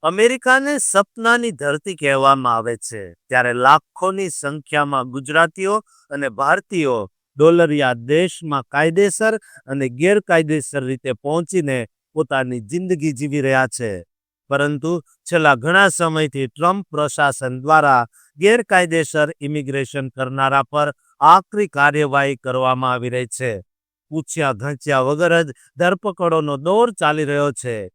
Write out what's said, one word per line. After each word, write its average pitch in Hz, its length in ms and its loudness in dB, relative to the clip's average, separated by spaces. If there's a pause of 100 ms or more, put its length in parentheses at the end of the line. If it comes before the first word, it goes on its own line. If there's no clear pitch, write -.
અમેરિકાને 254 720 2
સપનાની 233 720 0
ધરતી 147 440 -4
કહેવામાં 135 600 2
આવે 113 220 -4
છે, 98 360 -14
ત્યારે 123 400 -2
લાખોની 165 760 2
સંખ્યામાં 143 760 -4
ગુજરાતીઓ 156 720 -2 (340)
અને 143 200 -6
ભારતીયો 139 840 -2 (260)
ડોલરિયા 151 560 4
દેશમાં 147 800 -4
કાયદેસર 196 680 0 (260)
અને 135 240 -4
ગેરકાયદેસર 156 920 0
રીતે 127 300 -6
પહોંચીને 143 760 -4 (260)
પોતાની 131 460 -2
જિંદગી 156 520 -4
જીવી 143 300 -4
રહ્યા 131 260 2
છે. 104 360 -8 (460)
પરંતુ 147 520 -2 (220)
છેલ્લા 156 320 2
ઘણા 180 340 4
સમયથી 156 580 -2
ટ્રમ્પ 175 440 -2
પ્રશાસન 139 680 -2
દ્વારા 139 460 4 (300)
ગેરકાયદેસર 165 920 2 (120)
ઇમિગ્રેશન 139 680 -6
કરનારા 135 540 0
પર 147 300 -2 (260)
આકરી 185 480 6
કાર્યવાહી 143 680 0
કરવામાં 127 580 -2
આવી 123 160 -4
રહી 127 180 -4
છે. 113 340 -8 (480)
પૂછ્યા 151 440 -4
ઘાંચ્યા 139 480 -2
વગર 165 420 2
જ 147 60 -8 (280)
ધરપકડોનો 170 800 -2
દોર 202 340 2
ચાલી 156 340 -2
રહ્યો 143 260 0
છે 113 440 -8